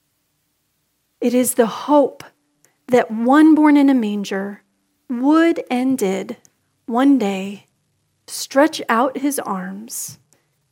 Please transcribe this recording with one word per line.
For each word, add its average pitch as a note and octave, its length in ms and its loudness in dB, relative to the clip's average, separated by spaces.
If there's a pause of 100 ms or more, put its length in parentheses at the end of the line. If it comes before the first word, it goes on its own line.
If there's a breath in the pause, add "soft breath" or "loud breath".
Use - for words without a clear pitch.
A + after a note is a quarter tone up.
(1200)
It A#3+ 140 -2
is B3 220 0
the A#3 120 2
hope - 560 0 (640)
that A3 240 2
one C4+ 440 4
born D4+ 200 4
in C#4 140 4
a C#4 40 4
manger G3+ 720 -4 (460)
would D#4 600 0
and C4 280 -2
did G3 400 -6 (480)
one C4 320 2
day G3 480 -6 (600)
stretch - 600 -2
out B3+ 300 -2
his C4+ 220 -4
arms F#3+ 760 -12 (540)